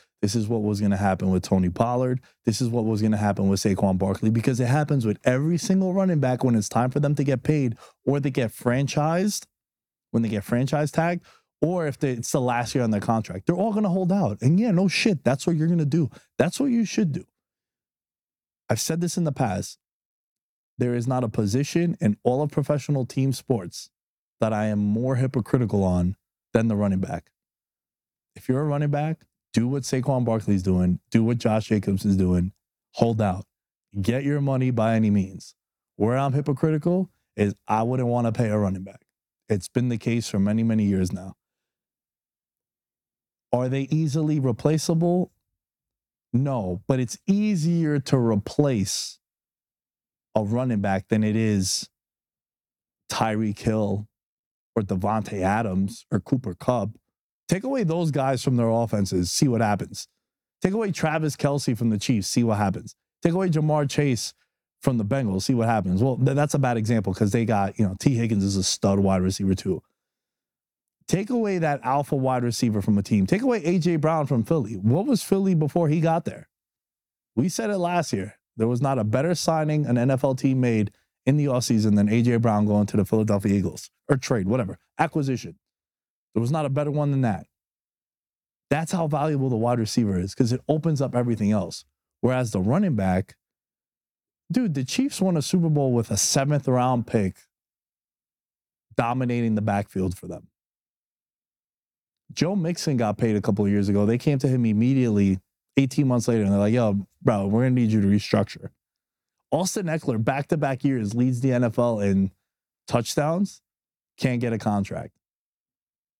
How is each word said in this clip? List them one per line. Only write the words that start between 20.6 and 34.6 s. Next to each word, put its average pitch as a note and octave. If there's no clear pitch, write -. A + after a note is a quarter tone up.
There B2
is A#2+
not B2+
a A2+
position C#3
in G#2
all B2+
of D3
professional C#3+
team C3+
sports -
that A2
I G#2+
am G#2+
more A2+
hypocritical B2
on F2+
than A2+
the G#2+
running G2+
back. F2+
If -
you're C3
a D#3
running D3
back, D3+
do A#2
what C3+
Saquon B2+
Barkley's G#2
doing, F2+
do A#2
what A#2
Josh A2
Jacobs G2+
is G2+
doing, F2+
hold A#2
out, G2
get A#2
your C#3+
money C3